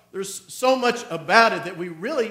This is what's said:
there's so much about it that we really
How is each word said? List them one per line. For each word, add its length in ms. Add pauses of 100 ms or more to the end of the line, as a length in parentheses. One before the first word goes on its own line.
(120)
there's 400
so 220
much 360
about 420
it 120
that 120
we 120
really 420